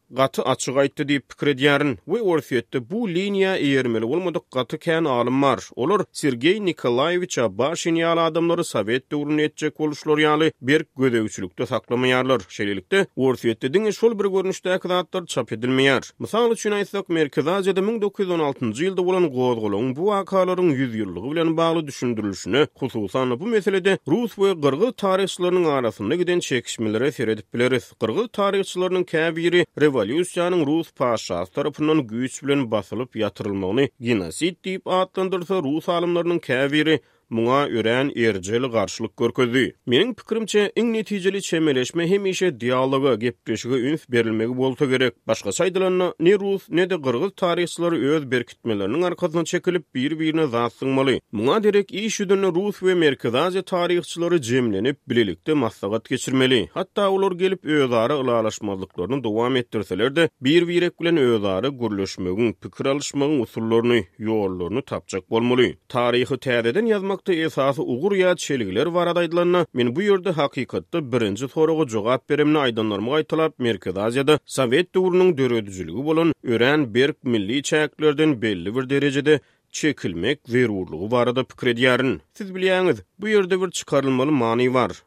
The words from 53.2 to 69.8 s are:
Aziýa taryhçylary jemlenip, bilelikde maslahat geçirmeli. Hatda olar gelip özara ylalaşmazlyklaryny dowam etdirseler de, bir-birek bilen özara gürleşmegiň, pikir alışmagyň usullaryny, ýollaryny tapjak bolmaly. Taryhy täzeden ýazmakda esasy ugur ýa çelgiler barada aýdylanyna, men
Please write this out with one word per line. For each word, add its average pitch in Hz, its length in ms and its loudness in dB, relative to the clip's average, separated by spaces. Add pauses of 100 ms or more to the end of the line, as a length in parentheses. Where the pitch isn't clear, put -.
Aziýa 180 280 0
taryhçylary 175 800 0
jemlenip, 120 540 0 (120)
bilelikde 113 460 0
maslahat 110 540 -4
geçirmeli. 131 640 2
Hatda 196 360 -2
olar 196 220 0
gelip 185 320 -2
özara 131 500 2
ylalaşmazlyklaryny 110 1080 -4
dowam 117 320 0
etdirseler 117 600 -2
de, 165 120 2 (120)
bir-birek 170 600 2
bilen 165 160 2
özara 113 520 2
gürleşmegiň, 104 880 -2
pikir - 320 -10
alışmagyň 139 560 -2
usullaryny, 113 640 2 (160)
ýollaryny 101 640 -2
tapjak - 480 -8
bolmaly. 120 460 4 (120)
Taryhy 120 500 0
täzeden 120 480 0
ýazmakda 196 380 -2
esasy 151 560 0
ugur 143 320 -2
ýa 180 240 2
çelgiler 127 580 -2
barada 175 260 0
aýdylanyna, 175 520 2
men 123 240 0